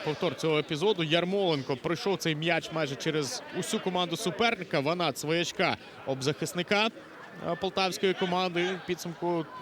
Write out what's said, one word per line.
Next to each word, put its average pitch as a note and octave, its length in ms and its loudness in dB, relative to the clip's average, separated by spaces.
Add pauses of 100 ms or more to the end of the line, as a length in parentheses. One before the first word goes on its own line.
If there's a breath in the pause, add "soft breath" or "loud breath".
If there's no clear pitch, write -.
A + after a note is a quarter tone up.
повтор D3+ 300 0
цього D#3+ 240 2
епізоду. E3+ 440 2
Ярмоленко E3+ 720 2
пройшов E3+ 420 0
цей D#3+ 180 0
м'яч D#3+ 360 0
майже D3+ 240 -2
через D3 480 -2 (140)
усю F#3+ 220 -2
команду F3+ 380 0
суперника. F#3+ 600 0
Ванат D#3+ 380 2
своячка D#3+ 600 0 (280 loud breath)
об C3 180 -2
захисника, F3 680 2 (640)
е, F3 40 0
полтавської F#3+ 580 2
команди. F3+ 520 2 (180)
В - 40 -14
підсумку E3+ 580 0 (160)